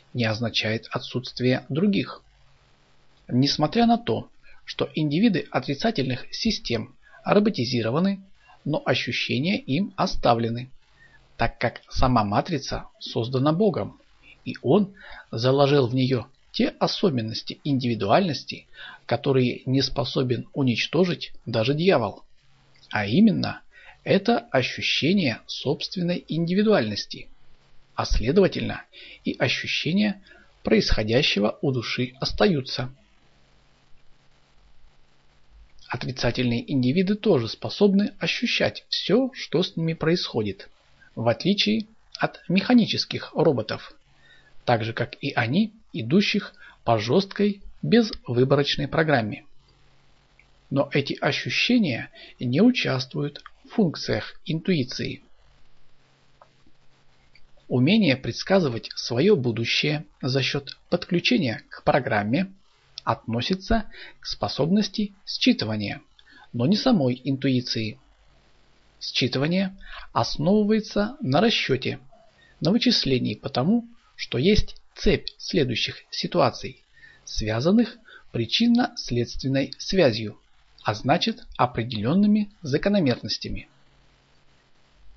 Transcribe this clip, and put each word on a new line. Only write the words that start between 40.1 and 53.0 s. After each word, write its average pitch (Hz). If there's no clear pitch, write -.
в 113
отличие 202
от -
механических 180
роботов, 135
так 117
же 113
как -
и 139
они, 143
идущих 175
по 117
жёсткой 196
безвыборочной 143
программе. 135
Но 143
эти -
ощущения 147
не 131
участвуют 143